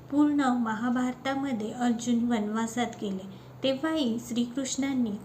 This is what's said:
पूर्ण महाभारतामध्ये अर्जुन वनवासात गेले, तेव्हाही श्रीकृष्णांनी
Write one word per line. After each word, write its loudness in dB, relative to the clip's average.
पूर्ण 6
महाभारतामध्ये 0
अर्जुन 2
वनवासात 0
गेले, -6
तेव्हाही 2
श्रीकृष्णांनी -2